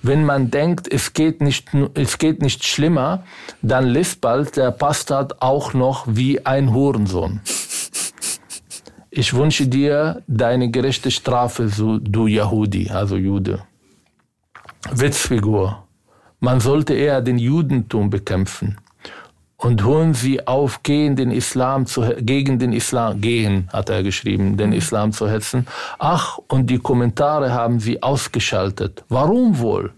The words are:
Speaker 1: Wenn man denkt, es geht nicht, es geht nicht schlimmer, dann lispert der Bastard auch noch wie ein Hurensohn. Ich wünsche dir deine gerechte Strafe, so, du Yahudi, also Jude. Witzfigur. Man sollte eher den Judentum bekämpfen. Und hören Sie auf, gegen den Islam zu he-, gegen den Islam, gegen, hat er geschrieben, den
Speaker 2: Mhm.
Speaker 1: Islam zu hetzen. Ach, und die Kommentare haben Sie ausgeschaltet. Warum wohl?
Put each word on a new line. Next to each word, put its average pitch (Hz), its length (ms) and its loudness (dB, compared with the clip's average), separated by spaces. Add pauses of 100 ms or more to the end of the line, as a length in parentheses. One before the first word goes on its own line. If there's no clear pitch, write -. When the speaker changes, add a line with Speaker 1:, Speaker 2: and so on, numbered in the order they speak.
Speaker 1:
Wenn 143 240 2
man 135 240 2
denkt, 156 420 -2
es - 220 -4
geht 160 260 0
nicht, 143 280 0 (260)
es 143 240 -2
geht 156 240 0
nicht - 240 -2
schlimmer, 160 560 0 (400)
dann 127 240 2
lispert 135 720 0
der 127 160 2
Bastard 139 680 -2
auch 135 340 0
noch 127 320 0
wie 127 380 0
ein 131 300 2
Hurensohn. 104 680 0 (1700)
Ich - 240 -2
wünsche 143 340 2
dir 147 580 0
deine 123 440 2
gerechte 127 400 -2
Strafe, 123 580 -2
so, 107 300 0
du 107 280 0
Yahudi, 104 640 0
also 98 260 -2
Jude. 98 460 -2 (1300)
Witzfigur. 110 960 0 (560)
Man 123 200 2
sollte 143 340 2
eher 139 280 2
den 123 160 0
Judentum 120 720 0
bekämpfen. 98 680 -4 (840)
Und 113 220 2
hören 156 280 4
Sie 131 340 0
auf, 135 360 0
gegen 143 320 2
den 131 160 0
Islam 127 560 0
zu 120 180 -2
he-, 117 160 -2
gegen 135 380 0
den 123 140 0
Islam, 113 480 -2
gegen, 104 520 0
hat 98 180 -4
er 98 120 0
geschrieben, 98 540 0
den 104 140 0
Speaker 2:
Mhm. 90 60 2
Speaker 1:
Islam 107 360 0
zu 107 180 -2
hetzen. 110 380 -2 (320)
Ach, 156 380 -2 (100)
und 131 200 2
die 123 100 2
Kommentare 131 720 2
haben 120 260 0
Sie 110 240 -2
ausgeschaltet. 104 1080 -2
Warum 170 520 2
wohl? 98 380 -2